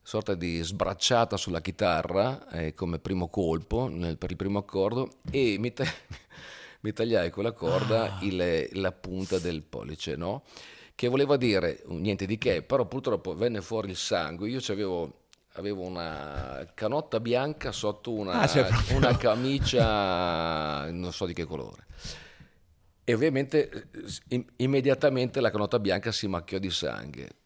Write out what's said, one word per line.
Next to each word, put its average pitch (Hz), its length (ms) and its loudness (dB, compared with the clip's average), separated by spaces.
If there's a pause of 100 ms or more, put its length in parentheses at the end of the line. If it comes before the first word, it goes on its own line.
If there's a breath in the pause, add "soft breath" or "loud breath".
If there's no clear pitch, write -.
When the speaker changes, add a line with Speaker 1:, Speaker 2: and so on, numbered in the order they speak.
Speaker 1:
sorta 107 340 -2
di 85 280 -2
sbracciata 101 720 2
sulla 87 240 -2
chitarra, 87 880 0
eh, 80 240 -4
come 85 260 -4
primo 90 300 -2
colpo 87 600 0
nel, 82 280 -4
per 92 140 -6
il 90 60 -6
primo 98 240 -2
accordo, 104 500 -2 (200)
e 120 280 2
mi 117 160 -2
ta-, 131 100 -2
<laughs> - 960 -12
mi 107 140 -4
tagliai 113 340 2
con 98 160 -4
la 113 80 0
corda 98 640 2
Speaker 2:
Ah. - 60 -8
Speaker 1:
il, 87 460 2 (120)
la 92 120 0
punta 92 460 -4
del 85 240 -2
pollice, 67 540 -8
no? 92 280 -4 (500 loud breath)
Che 120 140 0
voleva 139 280 4
dire 95 520 2
niente 98 360 -2
di 104 140 -2
che, 92 240 2
però 127 240 2
purtroppo 104 480 -2
venne 110 260 0
fuori 107 300 -4
il 92 60 -6
sangue. 87 520 -2
Io 127 140 -4
c'avevo, 92 640 -4 (280)
avevo 95 300 -6
una 73 920 -8
canotta 123 460 -2
bianca 127 500 0
sotto 107 420 -4
una, 104 280 0
Speaker 2:
Ah, 180 80 4
cioè 135 180 4
proprio 110 300 4
Speaker 1:
una - 200 6
camicia 92 1700 2
non 87 220 -4
so - 140 -4
di 90 80 -4
che 87 100 -4
colore. 67 400 -10 (1200 loud breath)
E 120 100 2
ovviamente, 139 560 2
eh, - 160 -12 (420)
im-, 123 160 -2 (120)
immediatamente 131 840 4
la 117 100 4
canotta 104 280 2
bianca 98 340 2
si - 140 -2
macchiò 92 320 -2
di 95 120 -2
sangue. 67 580 -6 (180)